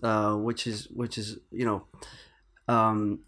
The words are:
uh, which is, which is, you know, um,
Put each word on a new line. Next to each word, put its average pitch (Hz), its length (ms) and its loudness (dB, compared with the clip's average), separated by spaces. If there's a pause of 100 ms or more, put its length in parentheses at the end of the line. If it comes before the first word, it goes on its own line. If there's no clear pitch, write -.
uh, 107 320 2
which 113 320 -2
is, 107 200 -6 (140)
which 117 160 -6
is, 107 200 -8 (140)
you 120 180 -2
know, 101 100 0 (880)
um, 110 600 4